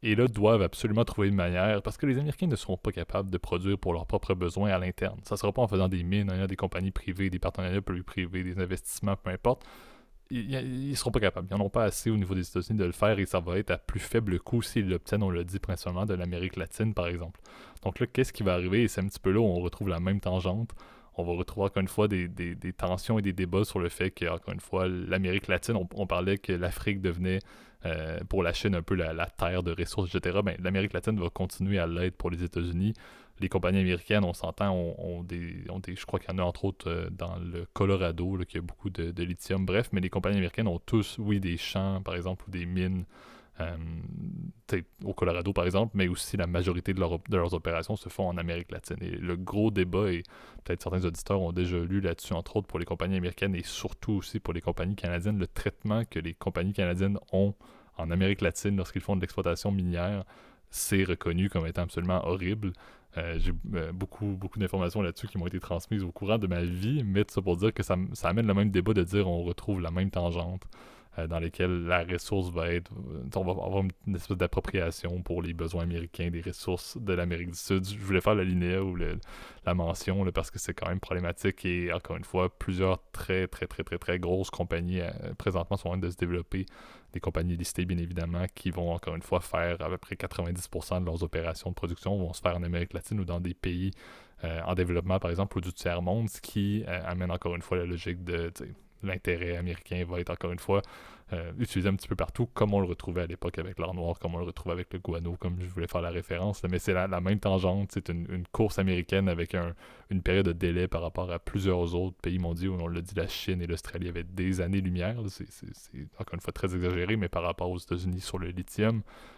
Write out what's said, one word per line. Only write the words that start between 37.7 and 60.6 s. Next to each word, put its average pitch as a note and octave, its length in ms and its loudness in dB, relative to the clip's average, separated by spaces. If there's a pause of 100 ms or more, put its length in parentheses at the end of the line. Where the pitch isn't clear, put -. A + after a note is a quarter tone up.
Colorado, F#2 640 2
là, F2+ 80 0
qui - 140 -6
a - 20 -4
beaucoup F2 300 -6
de, E2+ 200 -4
de F2 120 -4
lithium. F#2 420 0
Bref, F#2+ 280 4
mais G2 80 2
les F#2 100 0
compagnies G2+ 260 2
américaines G2+ 320 2
ont F2 100 0
tous, - 400 0
oui, G#2 220 2
des F2 160 0
champs, F#2+ 460 -2
par F2 140 -4
exemple, F#2 320 -4
ou - 20 -12
des F2 160 -4
mines, F#2 400 0 (540)
euh, E2 160 -4 (880)
t'sais, F2 180 -2 (200)
au F#2+ 80 -2
Colorado, F2+ 400 0
par F2+ 120 2
exemple, F#2+ 300 4
mais F#2+ 140 4
aussi - 280 -4
la F2+ 100 0
majorité F2 480 0
de, F#2 60 0
leur, E2+ 180 2
de G2 180 -2
leurs F2 160 2
opérations E2 440 -2
se - 120 -10
font F#2+ 180 -2
en F2+ 120 -2
Amérique E2+ 320 -4
latine. - 300 -8
Et F2 100 -6
le F2 260 -4
gros G2 340 2
débat, F#2 420 2
et E2+ 100 -2 (420)
peut-être F2 180 -2
certains F#2 220 0
auditeurs F2+ 360 0
ont F2 120 0
déjà F2+ 260 2
lu F2 220 0
là-dessus, F2 340 -2
entre - 220 -2
autres G2+ 120 0
pour - 100 -4
les E2+ 80 -2
compagnies F#2 300 0
américaines F#2 380 0
et E2+ 80 -2
surtout - 500 -4
aussi G2+ 280 -2
pour - 140 -4
les E2+ 80 -4
compagnies F#2 340 0
canadiennes, F2+ 420 0
le F2+ 80 0
traitement G#2+ 580 0
que - 140 -6
les E2 160 -4
compagnies F#2 380 0
canadiennes G2 460 2 (140)
ont G2+ 220 4 (420)
en E2 140 -2
Amérique F#2+ 300 4
latine G2+ 360 2
lorsqu'ils F#2+ 260 -2
font G2+ 140 2
de F2+ 40 2
l'exploitation F2+ 520 0
minière, F#2 520 0 (460)